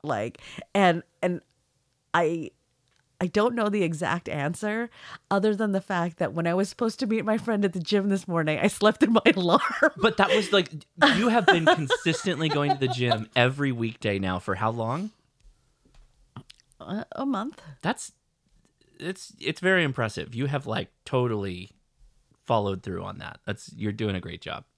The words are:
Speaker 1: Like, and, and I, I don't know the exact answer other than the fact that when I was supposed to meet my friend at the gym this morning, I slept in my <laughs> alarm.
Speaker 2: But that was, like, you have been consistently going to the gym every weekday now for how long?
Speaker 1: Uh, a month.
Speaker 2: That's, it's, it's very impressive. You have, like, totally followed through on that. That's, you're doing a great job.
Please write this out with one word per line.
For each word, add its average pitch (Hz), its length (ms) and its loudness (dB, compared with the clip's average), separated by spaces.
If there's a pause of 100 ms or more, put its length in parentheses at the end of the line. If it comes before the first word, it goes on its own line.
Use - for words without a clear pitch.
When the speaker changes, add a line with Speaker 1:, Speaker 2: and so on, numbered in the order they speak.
Speaker 1:
Like, 117 360 -4 (360)
and, 180 280 4 (200)
and 180 180 -2 (720)
I, 165 380 0 (720)
I 185 80 0
don't 214 260 2
know 220 140 0
the 202 140 0
exact 170 460 -2
answer 208 640 -4 (400)
other 202 240 2
than 208 180 -2
the 190 80 0
fact 175 380 -4
that 143 160 -2
when 165 120 -2
I 170 80 0
was 190 140 0
supposed 226 320 -4
to 254 60 -2
meet 220 180 -2
my 214 140 0
friend 208 260 -2
at 185 80 0
the 185 80 -6
gym 202 300 0
this 190 180 -2
morning, 160 300 0
I 208 100 2
slept 214 340 4
in 233 120 4
my 226 120 6
<laughs> - 100 8
alarm. 180 240 4 (360)
Speaker 2:
But 220 220 2
that 196 160 6
was, 196 180 0
like, 196 180 2 (460)
you 226 120 4
have 226 180 4
been 170 180 6
consistently 160 840 2
going 147 240 2
to 139 60 0
the 135 100 0
gym 120 460 0
every 131 380 2
weekday 113 460 -2
now 92 200 -2
for 92 180 -4
how 110 140 0
long? 120 400 -4 (1700)
Speaker 1:
Uh, - 320 -8
a - 120 -6
month. 262 380 -4 (180)
Speaker 2:
That's, - 320 -6 (880)
it's, - 400 -10
it's 156 200 -6
very 185 240 2
impressive. 117 500 -4
You 131 120 -2
have, 139 200 -4
like, 110 240 -6 (160)
totally 101 640 -2 (720)
followed 101 380 0
through 90 220 -8
on 95 140 -12
that. - 280 -14
That's, - 280 -8
you're 104 180 -4
doing 107 240 -2
a 90 40 -2
great 82 220 -12
job. - 220 -10 (140)